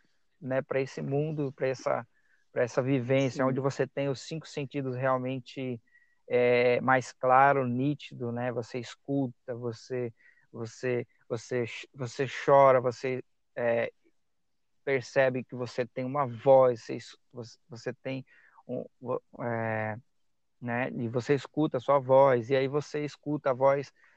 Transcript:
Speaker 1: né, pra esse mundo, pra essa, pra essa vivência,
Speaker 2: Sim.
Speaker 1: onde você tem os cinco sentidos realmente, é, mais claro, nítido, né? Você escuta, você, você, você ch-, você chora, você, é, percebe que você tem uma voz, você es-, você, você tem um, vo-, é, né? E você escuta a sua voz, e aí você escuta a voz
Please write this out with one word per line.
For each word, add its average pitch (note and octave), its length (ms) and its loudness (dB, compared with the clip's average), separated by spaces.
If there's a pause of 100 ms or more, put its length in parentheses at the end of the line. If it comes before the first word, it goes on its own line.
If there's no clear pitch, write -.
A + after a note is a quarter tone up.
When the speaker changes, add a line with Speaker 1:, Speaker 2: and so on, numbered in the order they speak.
(400)
Speaker 1:
né, C3 200 -4
pra C#3 200 -2
esse C3+ 200 -6
mundo, D3 520 -4
pra C3+ 160 -4
essa, B2+ 380 -4 (440)
pra B2 140 0
essa B2 180 -2
vivência, C3 600 0
Speaker 2:
Sim. C3 40 2
Speaker 1:
onde C3 120 -2
você C3+ 260 -2
tem C#3 220 -6
os C3 140 -4
cinco - 260 -10
sentidos C3+ 480 -6
realmente, B2+ 840 -4 (460)
é, B2 540 4
mais C3 320 0
claro, C3+ 540 4
nítido, B2+ 640 -4
né? A#2+ 200 -4
Você A#2+ 260 -8
escuta, C3 760 -6
você, A#2+ 580 -8 (380)
você, A#2+ 560 -6 (220)
você B2 380 -4
ch-, - 280 -14
você C3+ 320 -6 (180)
chora, C#3 360 8
você, B2+ 420 -4 (320)
é, A#2 380 0 (920)
percebe C3 600 0
que - 100 -18
você B2 320 -6
tem C3 180 -8
uma C3+ 220 -2
voz, B2 560 6
você C3 140 -8
es-, - 220 -14 (140)
você, A#2 260 -16 (100)
você A#2+ 240 -10
tem C3+ 320 -10 (420)
um, B2 180 -8 (160)
vo-, B2 220 -6 (200)
é, A2 540 -4 (640)
né? A#2+ 320 -4
E A#2+ 160 -4
você B2 260 0
escuta D3 420 -2
a B2+ 40 -2
sua C#3 180 4
voz, C3 500 4
e C3+ 80 2
aí C3+ 100 2
você D3 380 -4
escuta D3 460 -4
a B2+ 40 0
voz C3+ 380 2 (240)